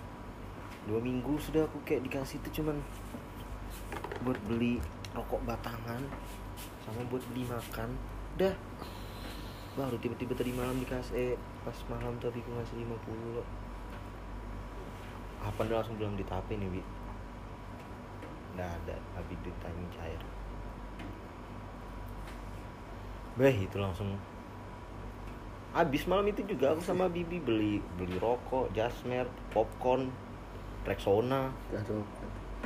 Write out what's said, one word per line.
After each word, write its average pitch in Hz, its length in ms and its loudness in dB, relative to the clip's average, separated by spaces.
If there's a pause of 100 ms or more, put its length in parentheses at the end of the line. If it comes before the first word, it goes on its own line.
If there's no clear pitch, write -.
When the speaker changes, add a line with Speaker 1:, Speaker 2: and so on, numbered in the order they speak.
(840)
Speaker 1:
Dua 107 160 2
minggu 127 400 4
sudah 156 240 6
aku 151 240 2
kayak 131 240 4
dikasih 135 320 -2
tuh 151 160 -4
cuman 151 160 4 (1500)
buat 131 80 4 (160)
beli 120 320 4 (320)
rokok 117 320 0
batangan 117 560 -2 (800)
sama 120 240 -2
buat 127 240 0
beli 123 160 0
makan. 117 480 -2 (400)
Udah. 190 160 6 (1300)
Baru 131 240 2
tiba-tiba 120 320 0
tadi 123 160 2
malam 127 320 2
dikasih, 127 320 -2
eh, 123 200 4 (280)
pas 117 240 -4
malam 120 320 -2
tuh 117 160 0
aku 117 160 -4
ngasih 117 320 -2
lima 117 240 -2
puluh 113 320 -2
loh. 101 80 -2 (2000)
Apa, 104 240 2
udah 113 120 6
langsung 113 200 -2
bilang, 101 160 0
"Duit 92 120 0
apa 95 200 0
ini, 101 160 0
Bi?" 92 160 0 (1800)
Nggak 90 120 0 (120)
ada, 85 140 -2 (180)
habis 87 240 -4
duit 87 240 -4
tanya 85 320 -4
cair. 82 280 -4 (3250)
Beh, 131 160 12
itu 98 240 2
langsung 98 400 2 (1500)
habis 160 400 6
malam 202 160 8
itu 208 160 2
juga 165 320 6
aku 165 80 0
sama 180 240 6
Bibi 170 320 0
beli, 107 400 6 (160)
beli 90 240 0
rokok, 120 560 4
jasmer, 123 560 2 (240)
popcorn, 127 560 6 (720)
Rexona. 127 720 6 (160)
Speaker 2:
Gak 101 160 0
ada 107 80 2
obat. 107 360 -2 (360)